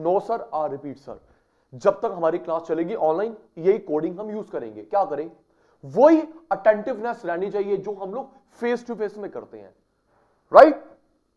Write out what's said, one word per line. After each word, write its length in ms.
no 160
sir, 180
or 200
repeat 340
sir। 120
जब 280
तक 100
हमारी 280
class 240
चलेगी 320
online, 420
यही 220
coding 400
हम 120
यूज़ 200
करेंगे। 320
क्या 220
करें? 240
वही 380
attentiveness 760
रहनी 260
चाहिए 260
जो 160
हम 200
लोग 160
face 280
to 80
face 220
में 140
करते 280
हैं, 140
Right? 240